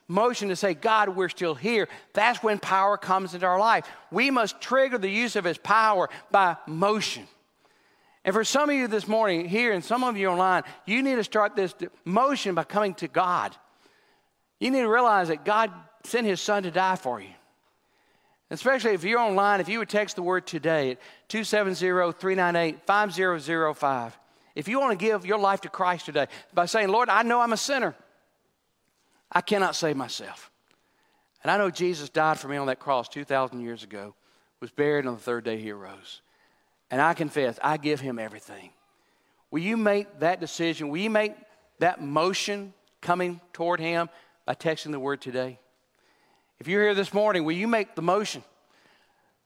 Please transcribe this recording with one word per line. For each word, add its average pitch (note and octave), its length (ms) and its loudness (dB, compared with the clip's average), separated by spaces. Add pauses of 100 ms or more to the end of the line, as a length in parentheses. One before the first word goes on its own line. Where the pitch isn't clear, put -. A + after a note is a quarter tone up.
motion G#3 440 0
to F3+ 40 -2
say, F#3 200 0
"God, G#3+ 340 2
we're F#3 200 -2
still E3 280 -4
here." F#3+ 320 0 (240)
That's A3 280 2
when G#3+ 200 0
power G3 360 2
comes F#3 380 -2
into F3+ 120 0
our F3+ 120 4
life. G#3 260 4 (280)
We A#3+ 180 2
must A#3+ 300 0
trigger C4 360 2
the G3 140 -2
use A3 240 -2
of G3+ 100 0
his E3+ 140 -2
power G#3 500 2 (220)
by F#3 260 4 (120)
motion. E3+ 580 -2 (1000)
And F#3+ 100 0
for A3 100 2
some D4 240 2
of C#4+ 80 2
you B3+ 120 0
this G#3 200 -2
morning G3+ 400 2
here A3+ 240 2
and F3+ 100 -2
some B3 220 -2
of A#3 140 -2
you G3 100 0
online, F3+ 360 2 (200)
you A#3 180 0
need C4+ 120 0
to A3+ 100 0
start G#3+ 320 0
this F#3+ 160 0
d-, - 140 -12 (180)
motion A3 500 0
by E3 100 0
coming G3+ 300 0
to - 140 -8
God. E3 480 0 (1040)
You A#3+ 100 0
need C4 120 2
to A3+ 60 2
realize G#3+ 400 4
that D3+ 180 -4
God G#3 260 2 (320)
sent A#3 220 -2
his F#3 120 0
son G3+ 260 0
to F3+ 60 -6
die F#3 260 2
for A#2+ 240 -6
you. F#2+ 100 -18 (1200)
Especially A3+ 420 0
if E3+ 120 -2
you're A3+ 160 2
online, G3+ 400 4
if E3 80 -4
you A3 100 -2
would G#3+ 100 -6
text G#3 280 -2
the F3+ 60 -6
word F3+ 240 0
today D3+ 460 0
at B2 60 -14 (300)
two A3 160 -4
seven G3 300 0
zero, F3+ 380 2
three F#3+ 220 -2
nine F3 220 2
eight, E3 300 0
five G3+ 280 2
zero F3+ 240 0
zero D#3 340 0
five, C3 460 -4 (360)
if D3+ 140 -8
you B3+ 120 0
want B3 180 2
to E3 40 -10
give G#3 220 0
your G3+ 140 0
life G3 240 2
to E3 60 -12
Christ F3+ 380 -2
today C#3 200 0 (260)
by F3 140 4
saying, G#3 220 2
"Lord, A3+ 200 4
I G#3 140 6
know A#3 180 2
I'm A#3 120 2
a G#3+ 60 0
sinner. A#3+ 360 -2 (1400)
I - 120 0
cannot F#3+ 340 2
save D3+ 200 0
myself. A2+ 540 -12 (920)
And D3+ 80 0
I F#3 60 4
know G3+ 140 2
Jesus E3 380 -4
died D#3 320 0
for C#3 80 -12
me C#3+ 80 -6
on C#3 100 -4
that C3 140 -2
cross B2+ 280 -2
two C#3+ 160 -12
thousand C3 360 -2
years A#2 240 -12
ago, G2+ 300 -14 (460)
was A#2+ 100 -14
buried, D3 360 0
on B2 80 -4
the A2 60 -12
third A#2+ 240 -4
day A2 140 -4
he A2 120 -10
arose. G2 500 -18 (720)
And C3 120 2
I E3 100 4
confess, C#3+ 500 -2
I D3 140 0
give D3 240 -2
him B2+ 180 -8
everything." G#2 520 -14 (800)
Will D#3 100 -2
you G3+ 160 -2
make G3+ 440 0
that F3 200 2
decision? D#3 480 -4
Will D3+ 120 -4
you G#3+ 100 -2
make G#3+ 240 0 (460)
that F3 200 2
motion F#3 720 -2 (300)
coming F3+ 400 -2 (100)
toward E3+ 260 -2
him E3+ 300 -2 (380)
by C3 80 -2
texting D#3 380 -4
the C#3+ 60 -6
word C3+ 220 -4
today? B2+ 380 -6 (1000)
If B2+ 80 -18
you're G3 160 0
here G#3 120 4
this F#3+ 200 -2
morning, G3+ 300 2
will D#3 80 0
you F#3 160 -2
make A3 260 0
the E3 80 -6
motion? F3 400 -4 (1040)